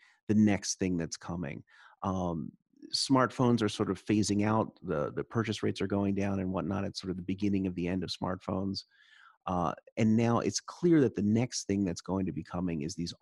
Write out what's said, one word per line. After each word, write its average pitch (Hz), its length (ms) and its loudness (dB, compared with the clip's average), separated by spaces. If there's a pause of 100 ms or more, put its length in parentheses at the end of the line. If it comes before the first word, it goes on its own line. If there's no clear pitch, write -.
(280)
the 107 80 4
next 104 420 4
thing 92 200 0
that's 82 200 -4
coming. 73 460 -8 (400)
Um, 87 480 -2 (420)
smartphones 123 680 4
are 104 80 2
sort 101 200 -2
of 90 160 -2
phasing 104 400 2
out, 110 360 0
the, 73 340 -2
the 71 80 -4
purchase 110 400 -4
rates 104 160 -2
are 98 80 -2
going 101 260 0
down 98 280 -2
and 92 100 -4
whatnot. 92 320 -2
It's - 160 -8
sort 92 120 -6
of 90 40 -4
the 90 80 -10
beginning 98 420 0
of 90 100 -2
the 87 120 -2
end 90 160 -2
of - 60 -8
smartphones. 95 760 -4 (640)
Uh, 90 260 0 (240)
and 110 180 4
now 117 240 4
it's - 200 -2
clear 165 420 2
that 113 140 2
the 95 60 -2
next 113 440 0
thing 101 180 0
that's 85 180 -2
going 95 240 -2
to 90 60 -4
be - 120 -8
coming 87 380 -4
is 73 120 -6
these 85 280 -6